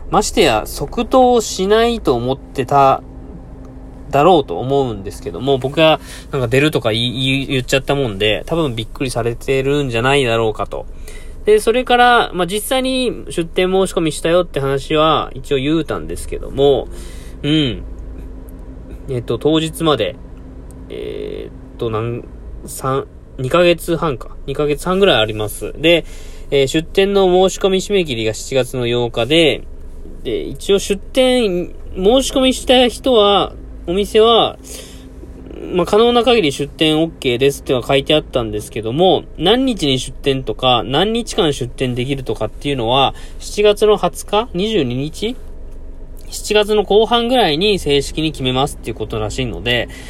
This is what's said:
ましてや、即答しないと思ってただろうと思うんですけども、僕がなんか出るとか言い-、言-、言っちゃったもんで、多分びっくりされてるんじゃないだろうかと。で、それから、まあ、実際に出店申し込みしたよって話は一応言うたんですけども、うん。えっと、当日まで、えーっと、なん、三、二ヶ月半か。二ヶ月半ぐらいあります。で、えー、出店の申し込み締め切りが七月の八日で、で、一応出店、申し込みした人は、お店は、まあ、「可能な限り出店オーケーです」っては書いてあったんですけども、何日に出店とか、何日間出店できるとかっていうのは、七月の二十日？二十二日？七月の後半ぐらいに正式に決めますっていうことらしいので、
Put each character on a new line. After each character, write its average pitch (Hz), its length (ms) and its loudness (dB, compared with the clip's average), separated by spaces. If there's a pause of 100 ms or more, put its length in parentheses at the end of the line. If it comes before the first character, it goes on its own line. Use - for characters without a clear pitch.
ま 190 120 4
し - 100 -4
て 233 100 2
や、 117 240 4
即 185 400 -6
答 247 360 6
し 190 260 -4
な 220 180 4
い 233 140 0
と 147 140 2
思 123 200 0
っ 131 40 -4
て - 280 -6
た - 380 4 (1040)
だ 139 140 4
ろ 160 160 8
う - 60 0
と 85 120 -6
思 131 320 0
う 110 40 -4
ん 98 100 -10
で 98 80 -10
す - 100 -14
け 101 100 -8
ど 85 100 -8
も、 135 160 2
僕 135 180 -4
が 156 240 4 (320)
な 143 80 -4
ん - 20 0
か 123 60 0
出 127 140 2
る 151 100 2
と 139 80 0
か 113 140 0
言 113 80 -2
い-、 131 380 -2
言-、 135 80 -6
言 131 140 -2
っ - 20 -6
ち - 120 -2
ゃ 135 40 2
っ - 20 0
た 143 120 -2
も 139 140 0
ん 101 100 -6
で、 104 280 0
多 165 100 -4
分 156 180 0
び 110 120 -6
っ - 20 -10
く - 160 -8
り 127 60 -2
さ 120 120 -2
れ 117 140 -2
て 135 260 -2
る 143 220 0
ん 135 60 -4
じ 117 80 -2
ゃ 113 40 0
な 135 140 4
い 139 80 4
だ 113 140 2
ろ 113 120 2
う 104 40 0
か 101 120 -6
と。 71 200 -8 (580)
で、 214 160 6
そ 220 140 2
れ 254 100 0
か 247 140 4
ら、 240 360 6
ま 180 120 0
あ、 - 20 0
実 208 220 -4
際 262 140 0
に 254 460 -2
出 170 140 -2
店 185 260 0
申 185 180 4
し - 60 -10
込 190 60 0
み 160 140 2
し - 80 -10
た 165 80 0
よ 175 140 6
っ - 20 -8
て 151 160 -4
話 139 340 0
は 151 380 4
一 131 200 -4
応 139 40 4
言 143 200 0
う 160 60 0
た 101 140 -4
ん 78 100 -8
で 85 80 -6
す - 140 -10
け - 100 -6
ど - 120 -10
も、 135 360 4 (560)
う 143 60 -2
ん。 131 340 0 (1300)
え 131 80 -4
っ 120 60 -4
と、 120 140 -2
当 156 220 2
日 160 240 -4
ま 151 140 4
で、 104 180 -2 (720)
え 53 600 -10
ー - 20 -18
っ - 260 -18
と、 120 120 -4
な 110 100 -2
ん、 120 240 -4 (420)
三、 135 420 -4 (320)
二 127 100 -4
ヶ 170 140 4
月 175 340 2
半 156 200 -2
か。 - 280 -14
二 139 100 -6
ヶ 147 120 0
月 147 180 -4
半 185 140 0
ぐ 196 60 6
ら 165 100 6
い - 40 4
あ 110 60 2
り 110 80 -2
ま 107 160 -4
す。 - 280 -8
で、 160 280 4 (440)
え 139 140 4
ー、 131 40 2
出 160 140 0
店 196 300 2
の 196 140 4 (240)
申 - 40 -4
し - 60 -10
込 190 120 2
み 190 100 0
締 - 100 -8
め 190 140 2
切 135 100 -4
り 113 80 -2
が 110 100 0
七 - 220 -6
月 127 220 0
の 123 100 -2
八 120 240 0
日 117 140 -2
で、 151 380 4 (600)
で、 104 180 -4
一 107 320 -2
応 196 60 4
出 196 220 -2
店、 247 720 0 (220)
申 226 280 4
し - 100 -4
込 269 80 2
み 262 120 4
し - 120 -8
た 254 240 6
人 - 240 0
は、 202 400 4 (320)
お 170 80 -2
店 202 260 2
は、 214 380 4 (1160)
ま 175 100 2
あ、 - 40 0
「可 208 100 4
能 240 160 6
な 240 100 4
限 240 180 4
り 147 100 2
出 143 200 -6
店 156 300 2
オ 165 60 2
ー 160 120 -10
ケ 123 160 0
ー - 20 0
で 135 140 4
す」 139 100 -8
っ - 20 -18
て 143 100 0
は 120 100 0
書 139 120 2
い 139 100 2
て 151 100 4
あ 156 40 4
っ - 40 0
た 123 200 -2
ん 107 80 -6
で 120 100 -6
す - 100 -14
け 113 100 -8
ど 110 120 -4
も、 160 300 4 (140)
何 220 280 2
日 208 220 0
に 131 120 2
出 - 180 -10
店 131 260 -2
と 110 120 -4
か、 123 300 2
何 165 280 0
日 233 220 -4
間 170 160 2
出 123 160 -6
店 123 280 -4
で 135 100 -4
き 143 100 -4
る 135 80 -6
と 110 120 -4
か 113 100 -4
っ 107 40 -6
て - 200 -8
い 143 40 -2
う - 40 -2
の 113 100 -2
は、 127 260 4 (260)
七 - 240 -2
月 208 220 4
の 208 120 6
二 - 140 0
十 - 140 -12
日？ 220 280 0
二 190 160 -2
十 202 140 0
二 123 120 -2
日？ 156 400 -6 (920)
七 - 240 -4
月 208 220 4
の 208 80 4
後 208 220 4
半 233 220 2
ぐ 254 80 2
ら 214 140 4
い 147 80 0
に 196 220 2
正 143 220 2
式 - 200 -6
に 156 100 0
決 139 120 -6
め 127 100 0
ま 135 140 2
す 135 100 -10
っ - 20 -14
て - 100 -8
い 113 40 -6
う - 20 -14
こ 107 120 -6
と 113 120 -6
ら 107 100 -4
し 131 140 -4
い - 20 -2
の 110 160 -6
で、 120 280 -2 (200)